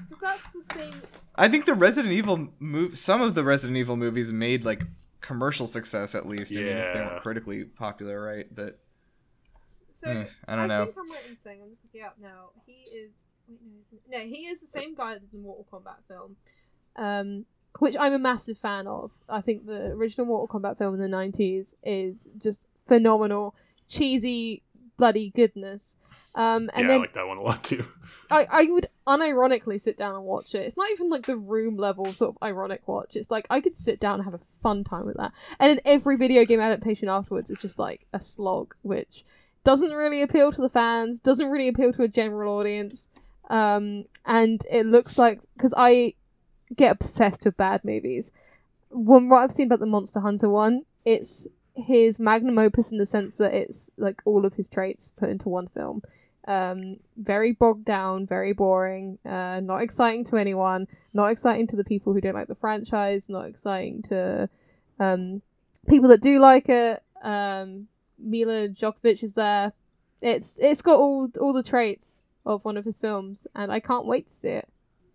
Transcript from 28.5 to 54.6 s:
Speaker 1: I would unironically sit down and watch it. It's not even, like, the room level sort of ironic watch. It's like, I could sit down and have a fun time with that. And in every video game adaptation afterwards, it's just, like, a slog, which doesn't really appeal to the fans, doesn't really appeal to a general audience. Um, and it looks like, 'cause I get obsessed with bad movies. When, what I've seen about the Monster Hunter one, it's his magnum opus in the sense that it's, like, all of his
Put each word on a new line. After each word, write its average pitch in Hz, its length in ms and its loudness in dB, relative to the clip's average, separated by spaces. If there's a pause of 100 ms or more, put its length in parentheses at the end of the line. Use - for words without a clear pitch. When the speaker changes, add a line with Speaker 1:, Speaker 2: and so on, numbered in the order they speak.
Speaker 1:
I 320 200 6
would 349 180 0 (180)
unironically 262 720 0
sit - 160 -6
down 196 200 -8
and 196 80 -14
watch 190 320 -8
it. 196 100 -6
It's - 100 -12
not 403 140 -2
even, 349 200 -4
like, 269 160 -4
the 254 100 -4
room 220 400 -4
level 196 360 -4
sort - 220 -2
of - 80 -20
ironic 196 460 -8
watch. - 260 -6
It's 214 160 -10
like, 220 200 -4
I 269 100 2
could - 160 -2
sit 220 240 -4
down 208 140 0
and 196 100 -4
have 185 100 -10
a 175 60 -16 (200)
fun 208 220 0
time 196 240 -10
with 202 120 -8
that. 208 140 -8 (280)
And 277 100 8
in 285 140 4
every 277 320 4
video 247 280 6
game 226 160 4
adaptation 220 480 -2
afterwards, 196 440 -4
it's 202 100 -10
just, 190 160 -10
like, - 340 -8
a 196 80 -10
slog, - 640 -6
which - 400 -8 (400)
doesn't 277 300 4
really 294 300 -2
appeal 285 280 4
to 285 100 -8
the 262 80 2
fans, 233 520 0
doesn't 269 300 2
really 269 180 0
appeal 247 240 2
to 254 100 -4
a 226 60 2
general 208 500 -2
audience. 208 520 -6 (380)
Um, 208 580 0 (200)
and 226 420 4
it 226 180 2
looks 240 320 6
like, 233 220 4 (160)
'cause 254 200 2
I 247 380 6 (600)
get 254 160 6
obsessed - 520 0
with 196 120 2
bad 196 280 -2
movies. 123 460 -4 (600)
When, 247 380 8
what 254 140 8
I've 262 80 0
seen 269 160 0
about 233 140 2
the 220 60 -4
Monster 208 340 -2
Hunter 208 280 0
one, 220 340 2 (220)
it's - 440 -2 (260)
his 233 460 4
magnum 226 400 2
opus 220 320 2
in 220 60 -4
the 202 80 0
sense 208 320 -4
that 208 140 2
it's, - 440 -6
like, 202 280 -4
all 208 220 2
of 202 80 -4
his 196 140 -8